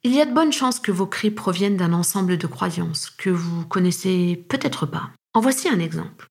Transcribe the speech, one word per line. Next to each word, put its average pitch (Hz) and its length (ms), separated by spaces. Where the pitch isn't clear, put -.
Il 247 100
y 285 60
a 302 40
de 247 80
bonnes 311 200
chances 254 260
que - 140
vos 185 140
cris 214 240
proviennent 202 460
d'un 175 160
ensemble 180 460
de 165 80
croyances 170 640
que - 200
vous 170 360
connaissez 180 800
peut-être - 380
pas. - 240
En 226 60
voici 262 280
un 214 120
exemple. 165 500